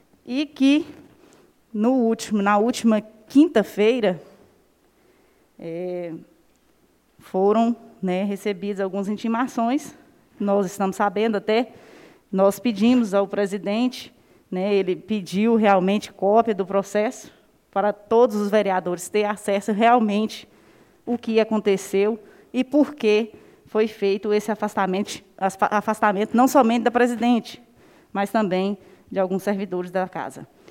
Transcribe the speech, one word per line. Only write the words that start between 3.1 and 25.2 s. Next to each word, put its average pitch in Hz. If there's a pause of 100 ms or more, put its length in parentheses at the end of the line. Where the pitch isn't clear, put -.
é, 175 (1040)
foram, 208 (260)
né, 185
recebidas 202
algumas 196
intimações. 233 (440)
Nós 202
estamos 190
sabendo 208
até, 220 (600)
nós 190
pedimos 226
ao 196
presidente, 202 (380)
né, 190
ele 185
pediu 208
realmente 202
cópia 220
do 190
processo 202 (400)
para 202
todos 226
os 208
vereadores 185
ter 208
acesso 202
realmente 220 (560)
o 240
que 220
aconteceu 208 (320)
e 254
por 294
que 214 (380)
foi 220
feito 208
esse 214
afastamento, 202 (140)